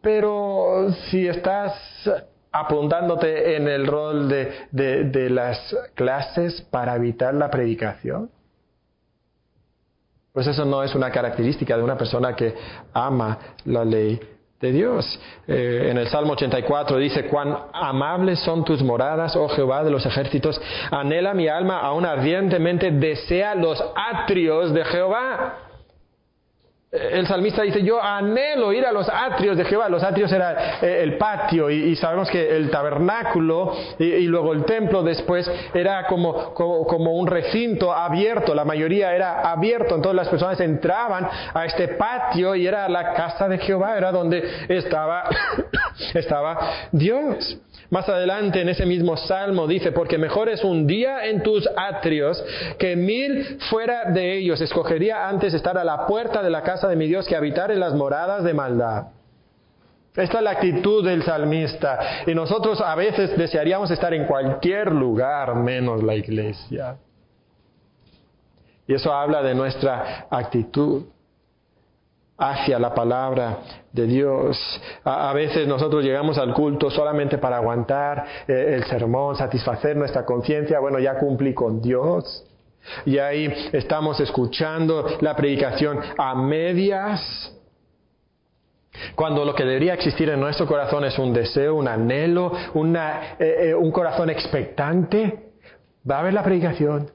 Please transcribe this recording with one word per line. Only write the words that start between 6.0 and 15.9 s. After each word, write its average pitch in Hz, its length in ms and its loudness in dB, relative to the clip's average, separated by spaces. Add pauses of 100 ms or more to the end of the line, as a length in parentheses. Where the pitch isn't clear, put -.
para 123 340 -4
evitar 120 380 0
la 147 180 0
predicación, 120 800 -4 (2000)
pues 131 120 0
eso 147 200 0
no 139 160 2
es 139 120 -4
una 131 160 0
característica 120 640 0
de 117 80 2
una 127 140 0
persona 123 400 -2
que 113 180 0 (380)
ama 120 460 0 (260)
la 117 180 0
ley 110 380 2 (400)
de 127 120 0
Dios. 214 460 0 (280)
Eh, 123 440 0